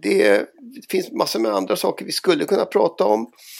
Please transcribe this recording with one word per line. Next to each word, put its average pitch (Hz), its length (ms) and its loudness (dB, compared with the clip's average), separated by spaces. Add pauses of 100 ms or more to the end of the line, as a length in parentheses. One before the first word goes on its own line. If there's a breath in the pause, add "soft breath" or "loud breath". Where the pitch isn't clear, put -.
Det - 440 4 (440)
finns - 220 -4
massor - 280 -2
med 110 140 0
andra 95 220 -2
saker 98 280 -4
vi - 80 -10
skulle 165 320 0
kunna 190 200 0
prata - 400 0
om. - 260 0 (300 loud breath)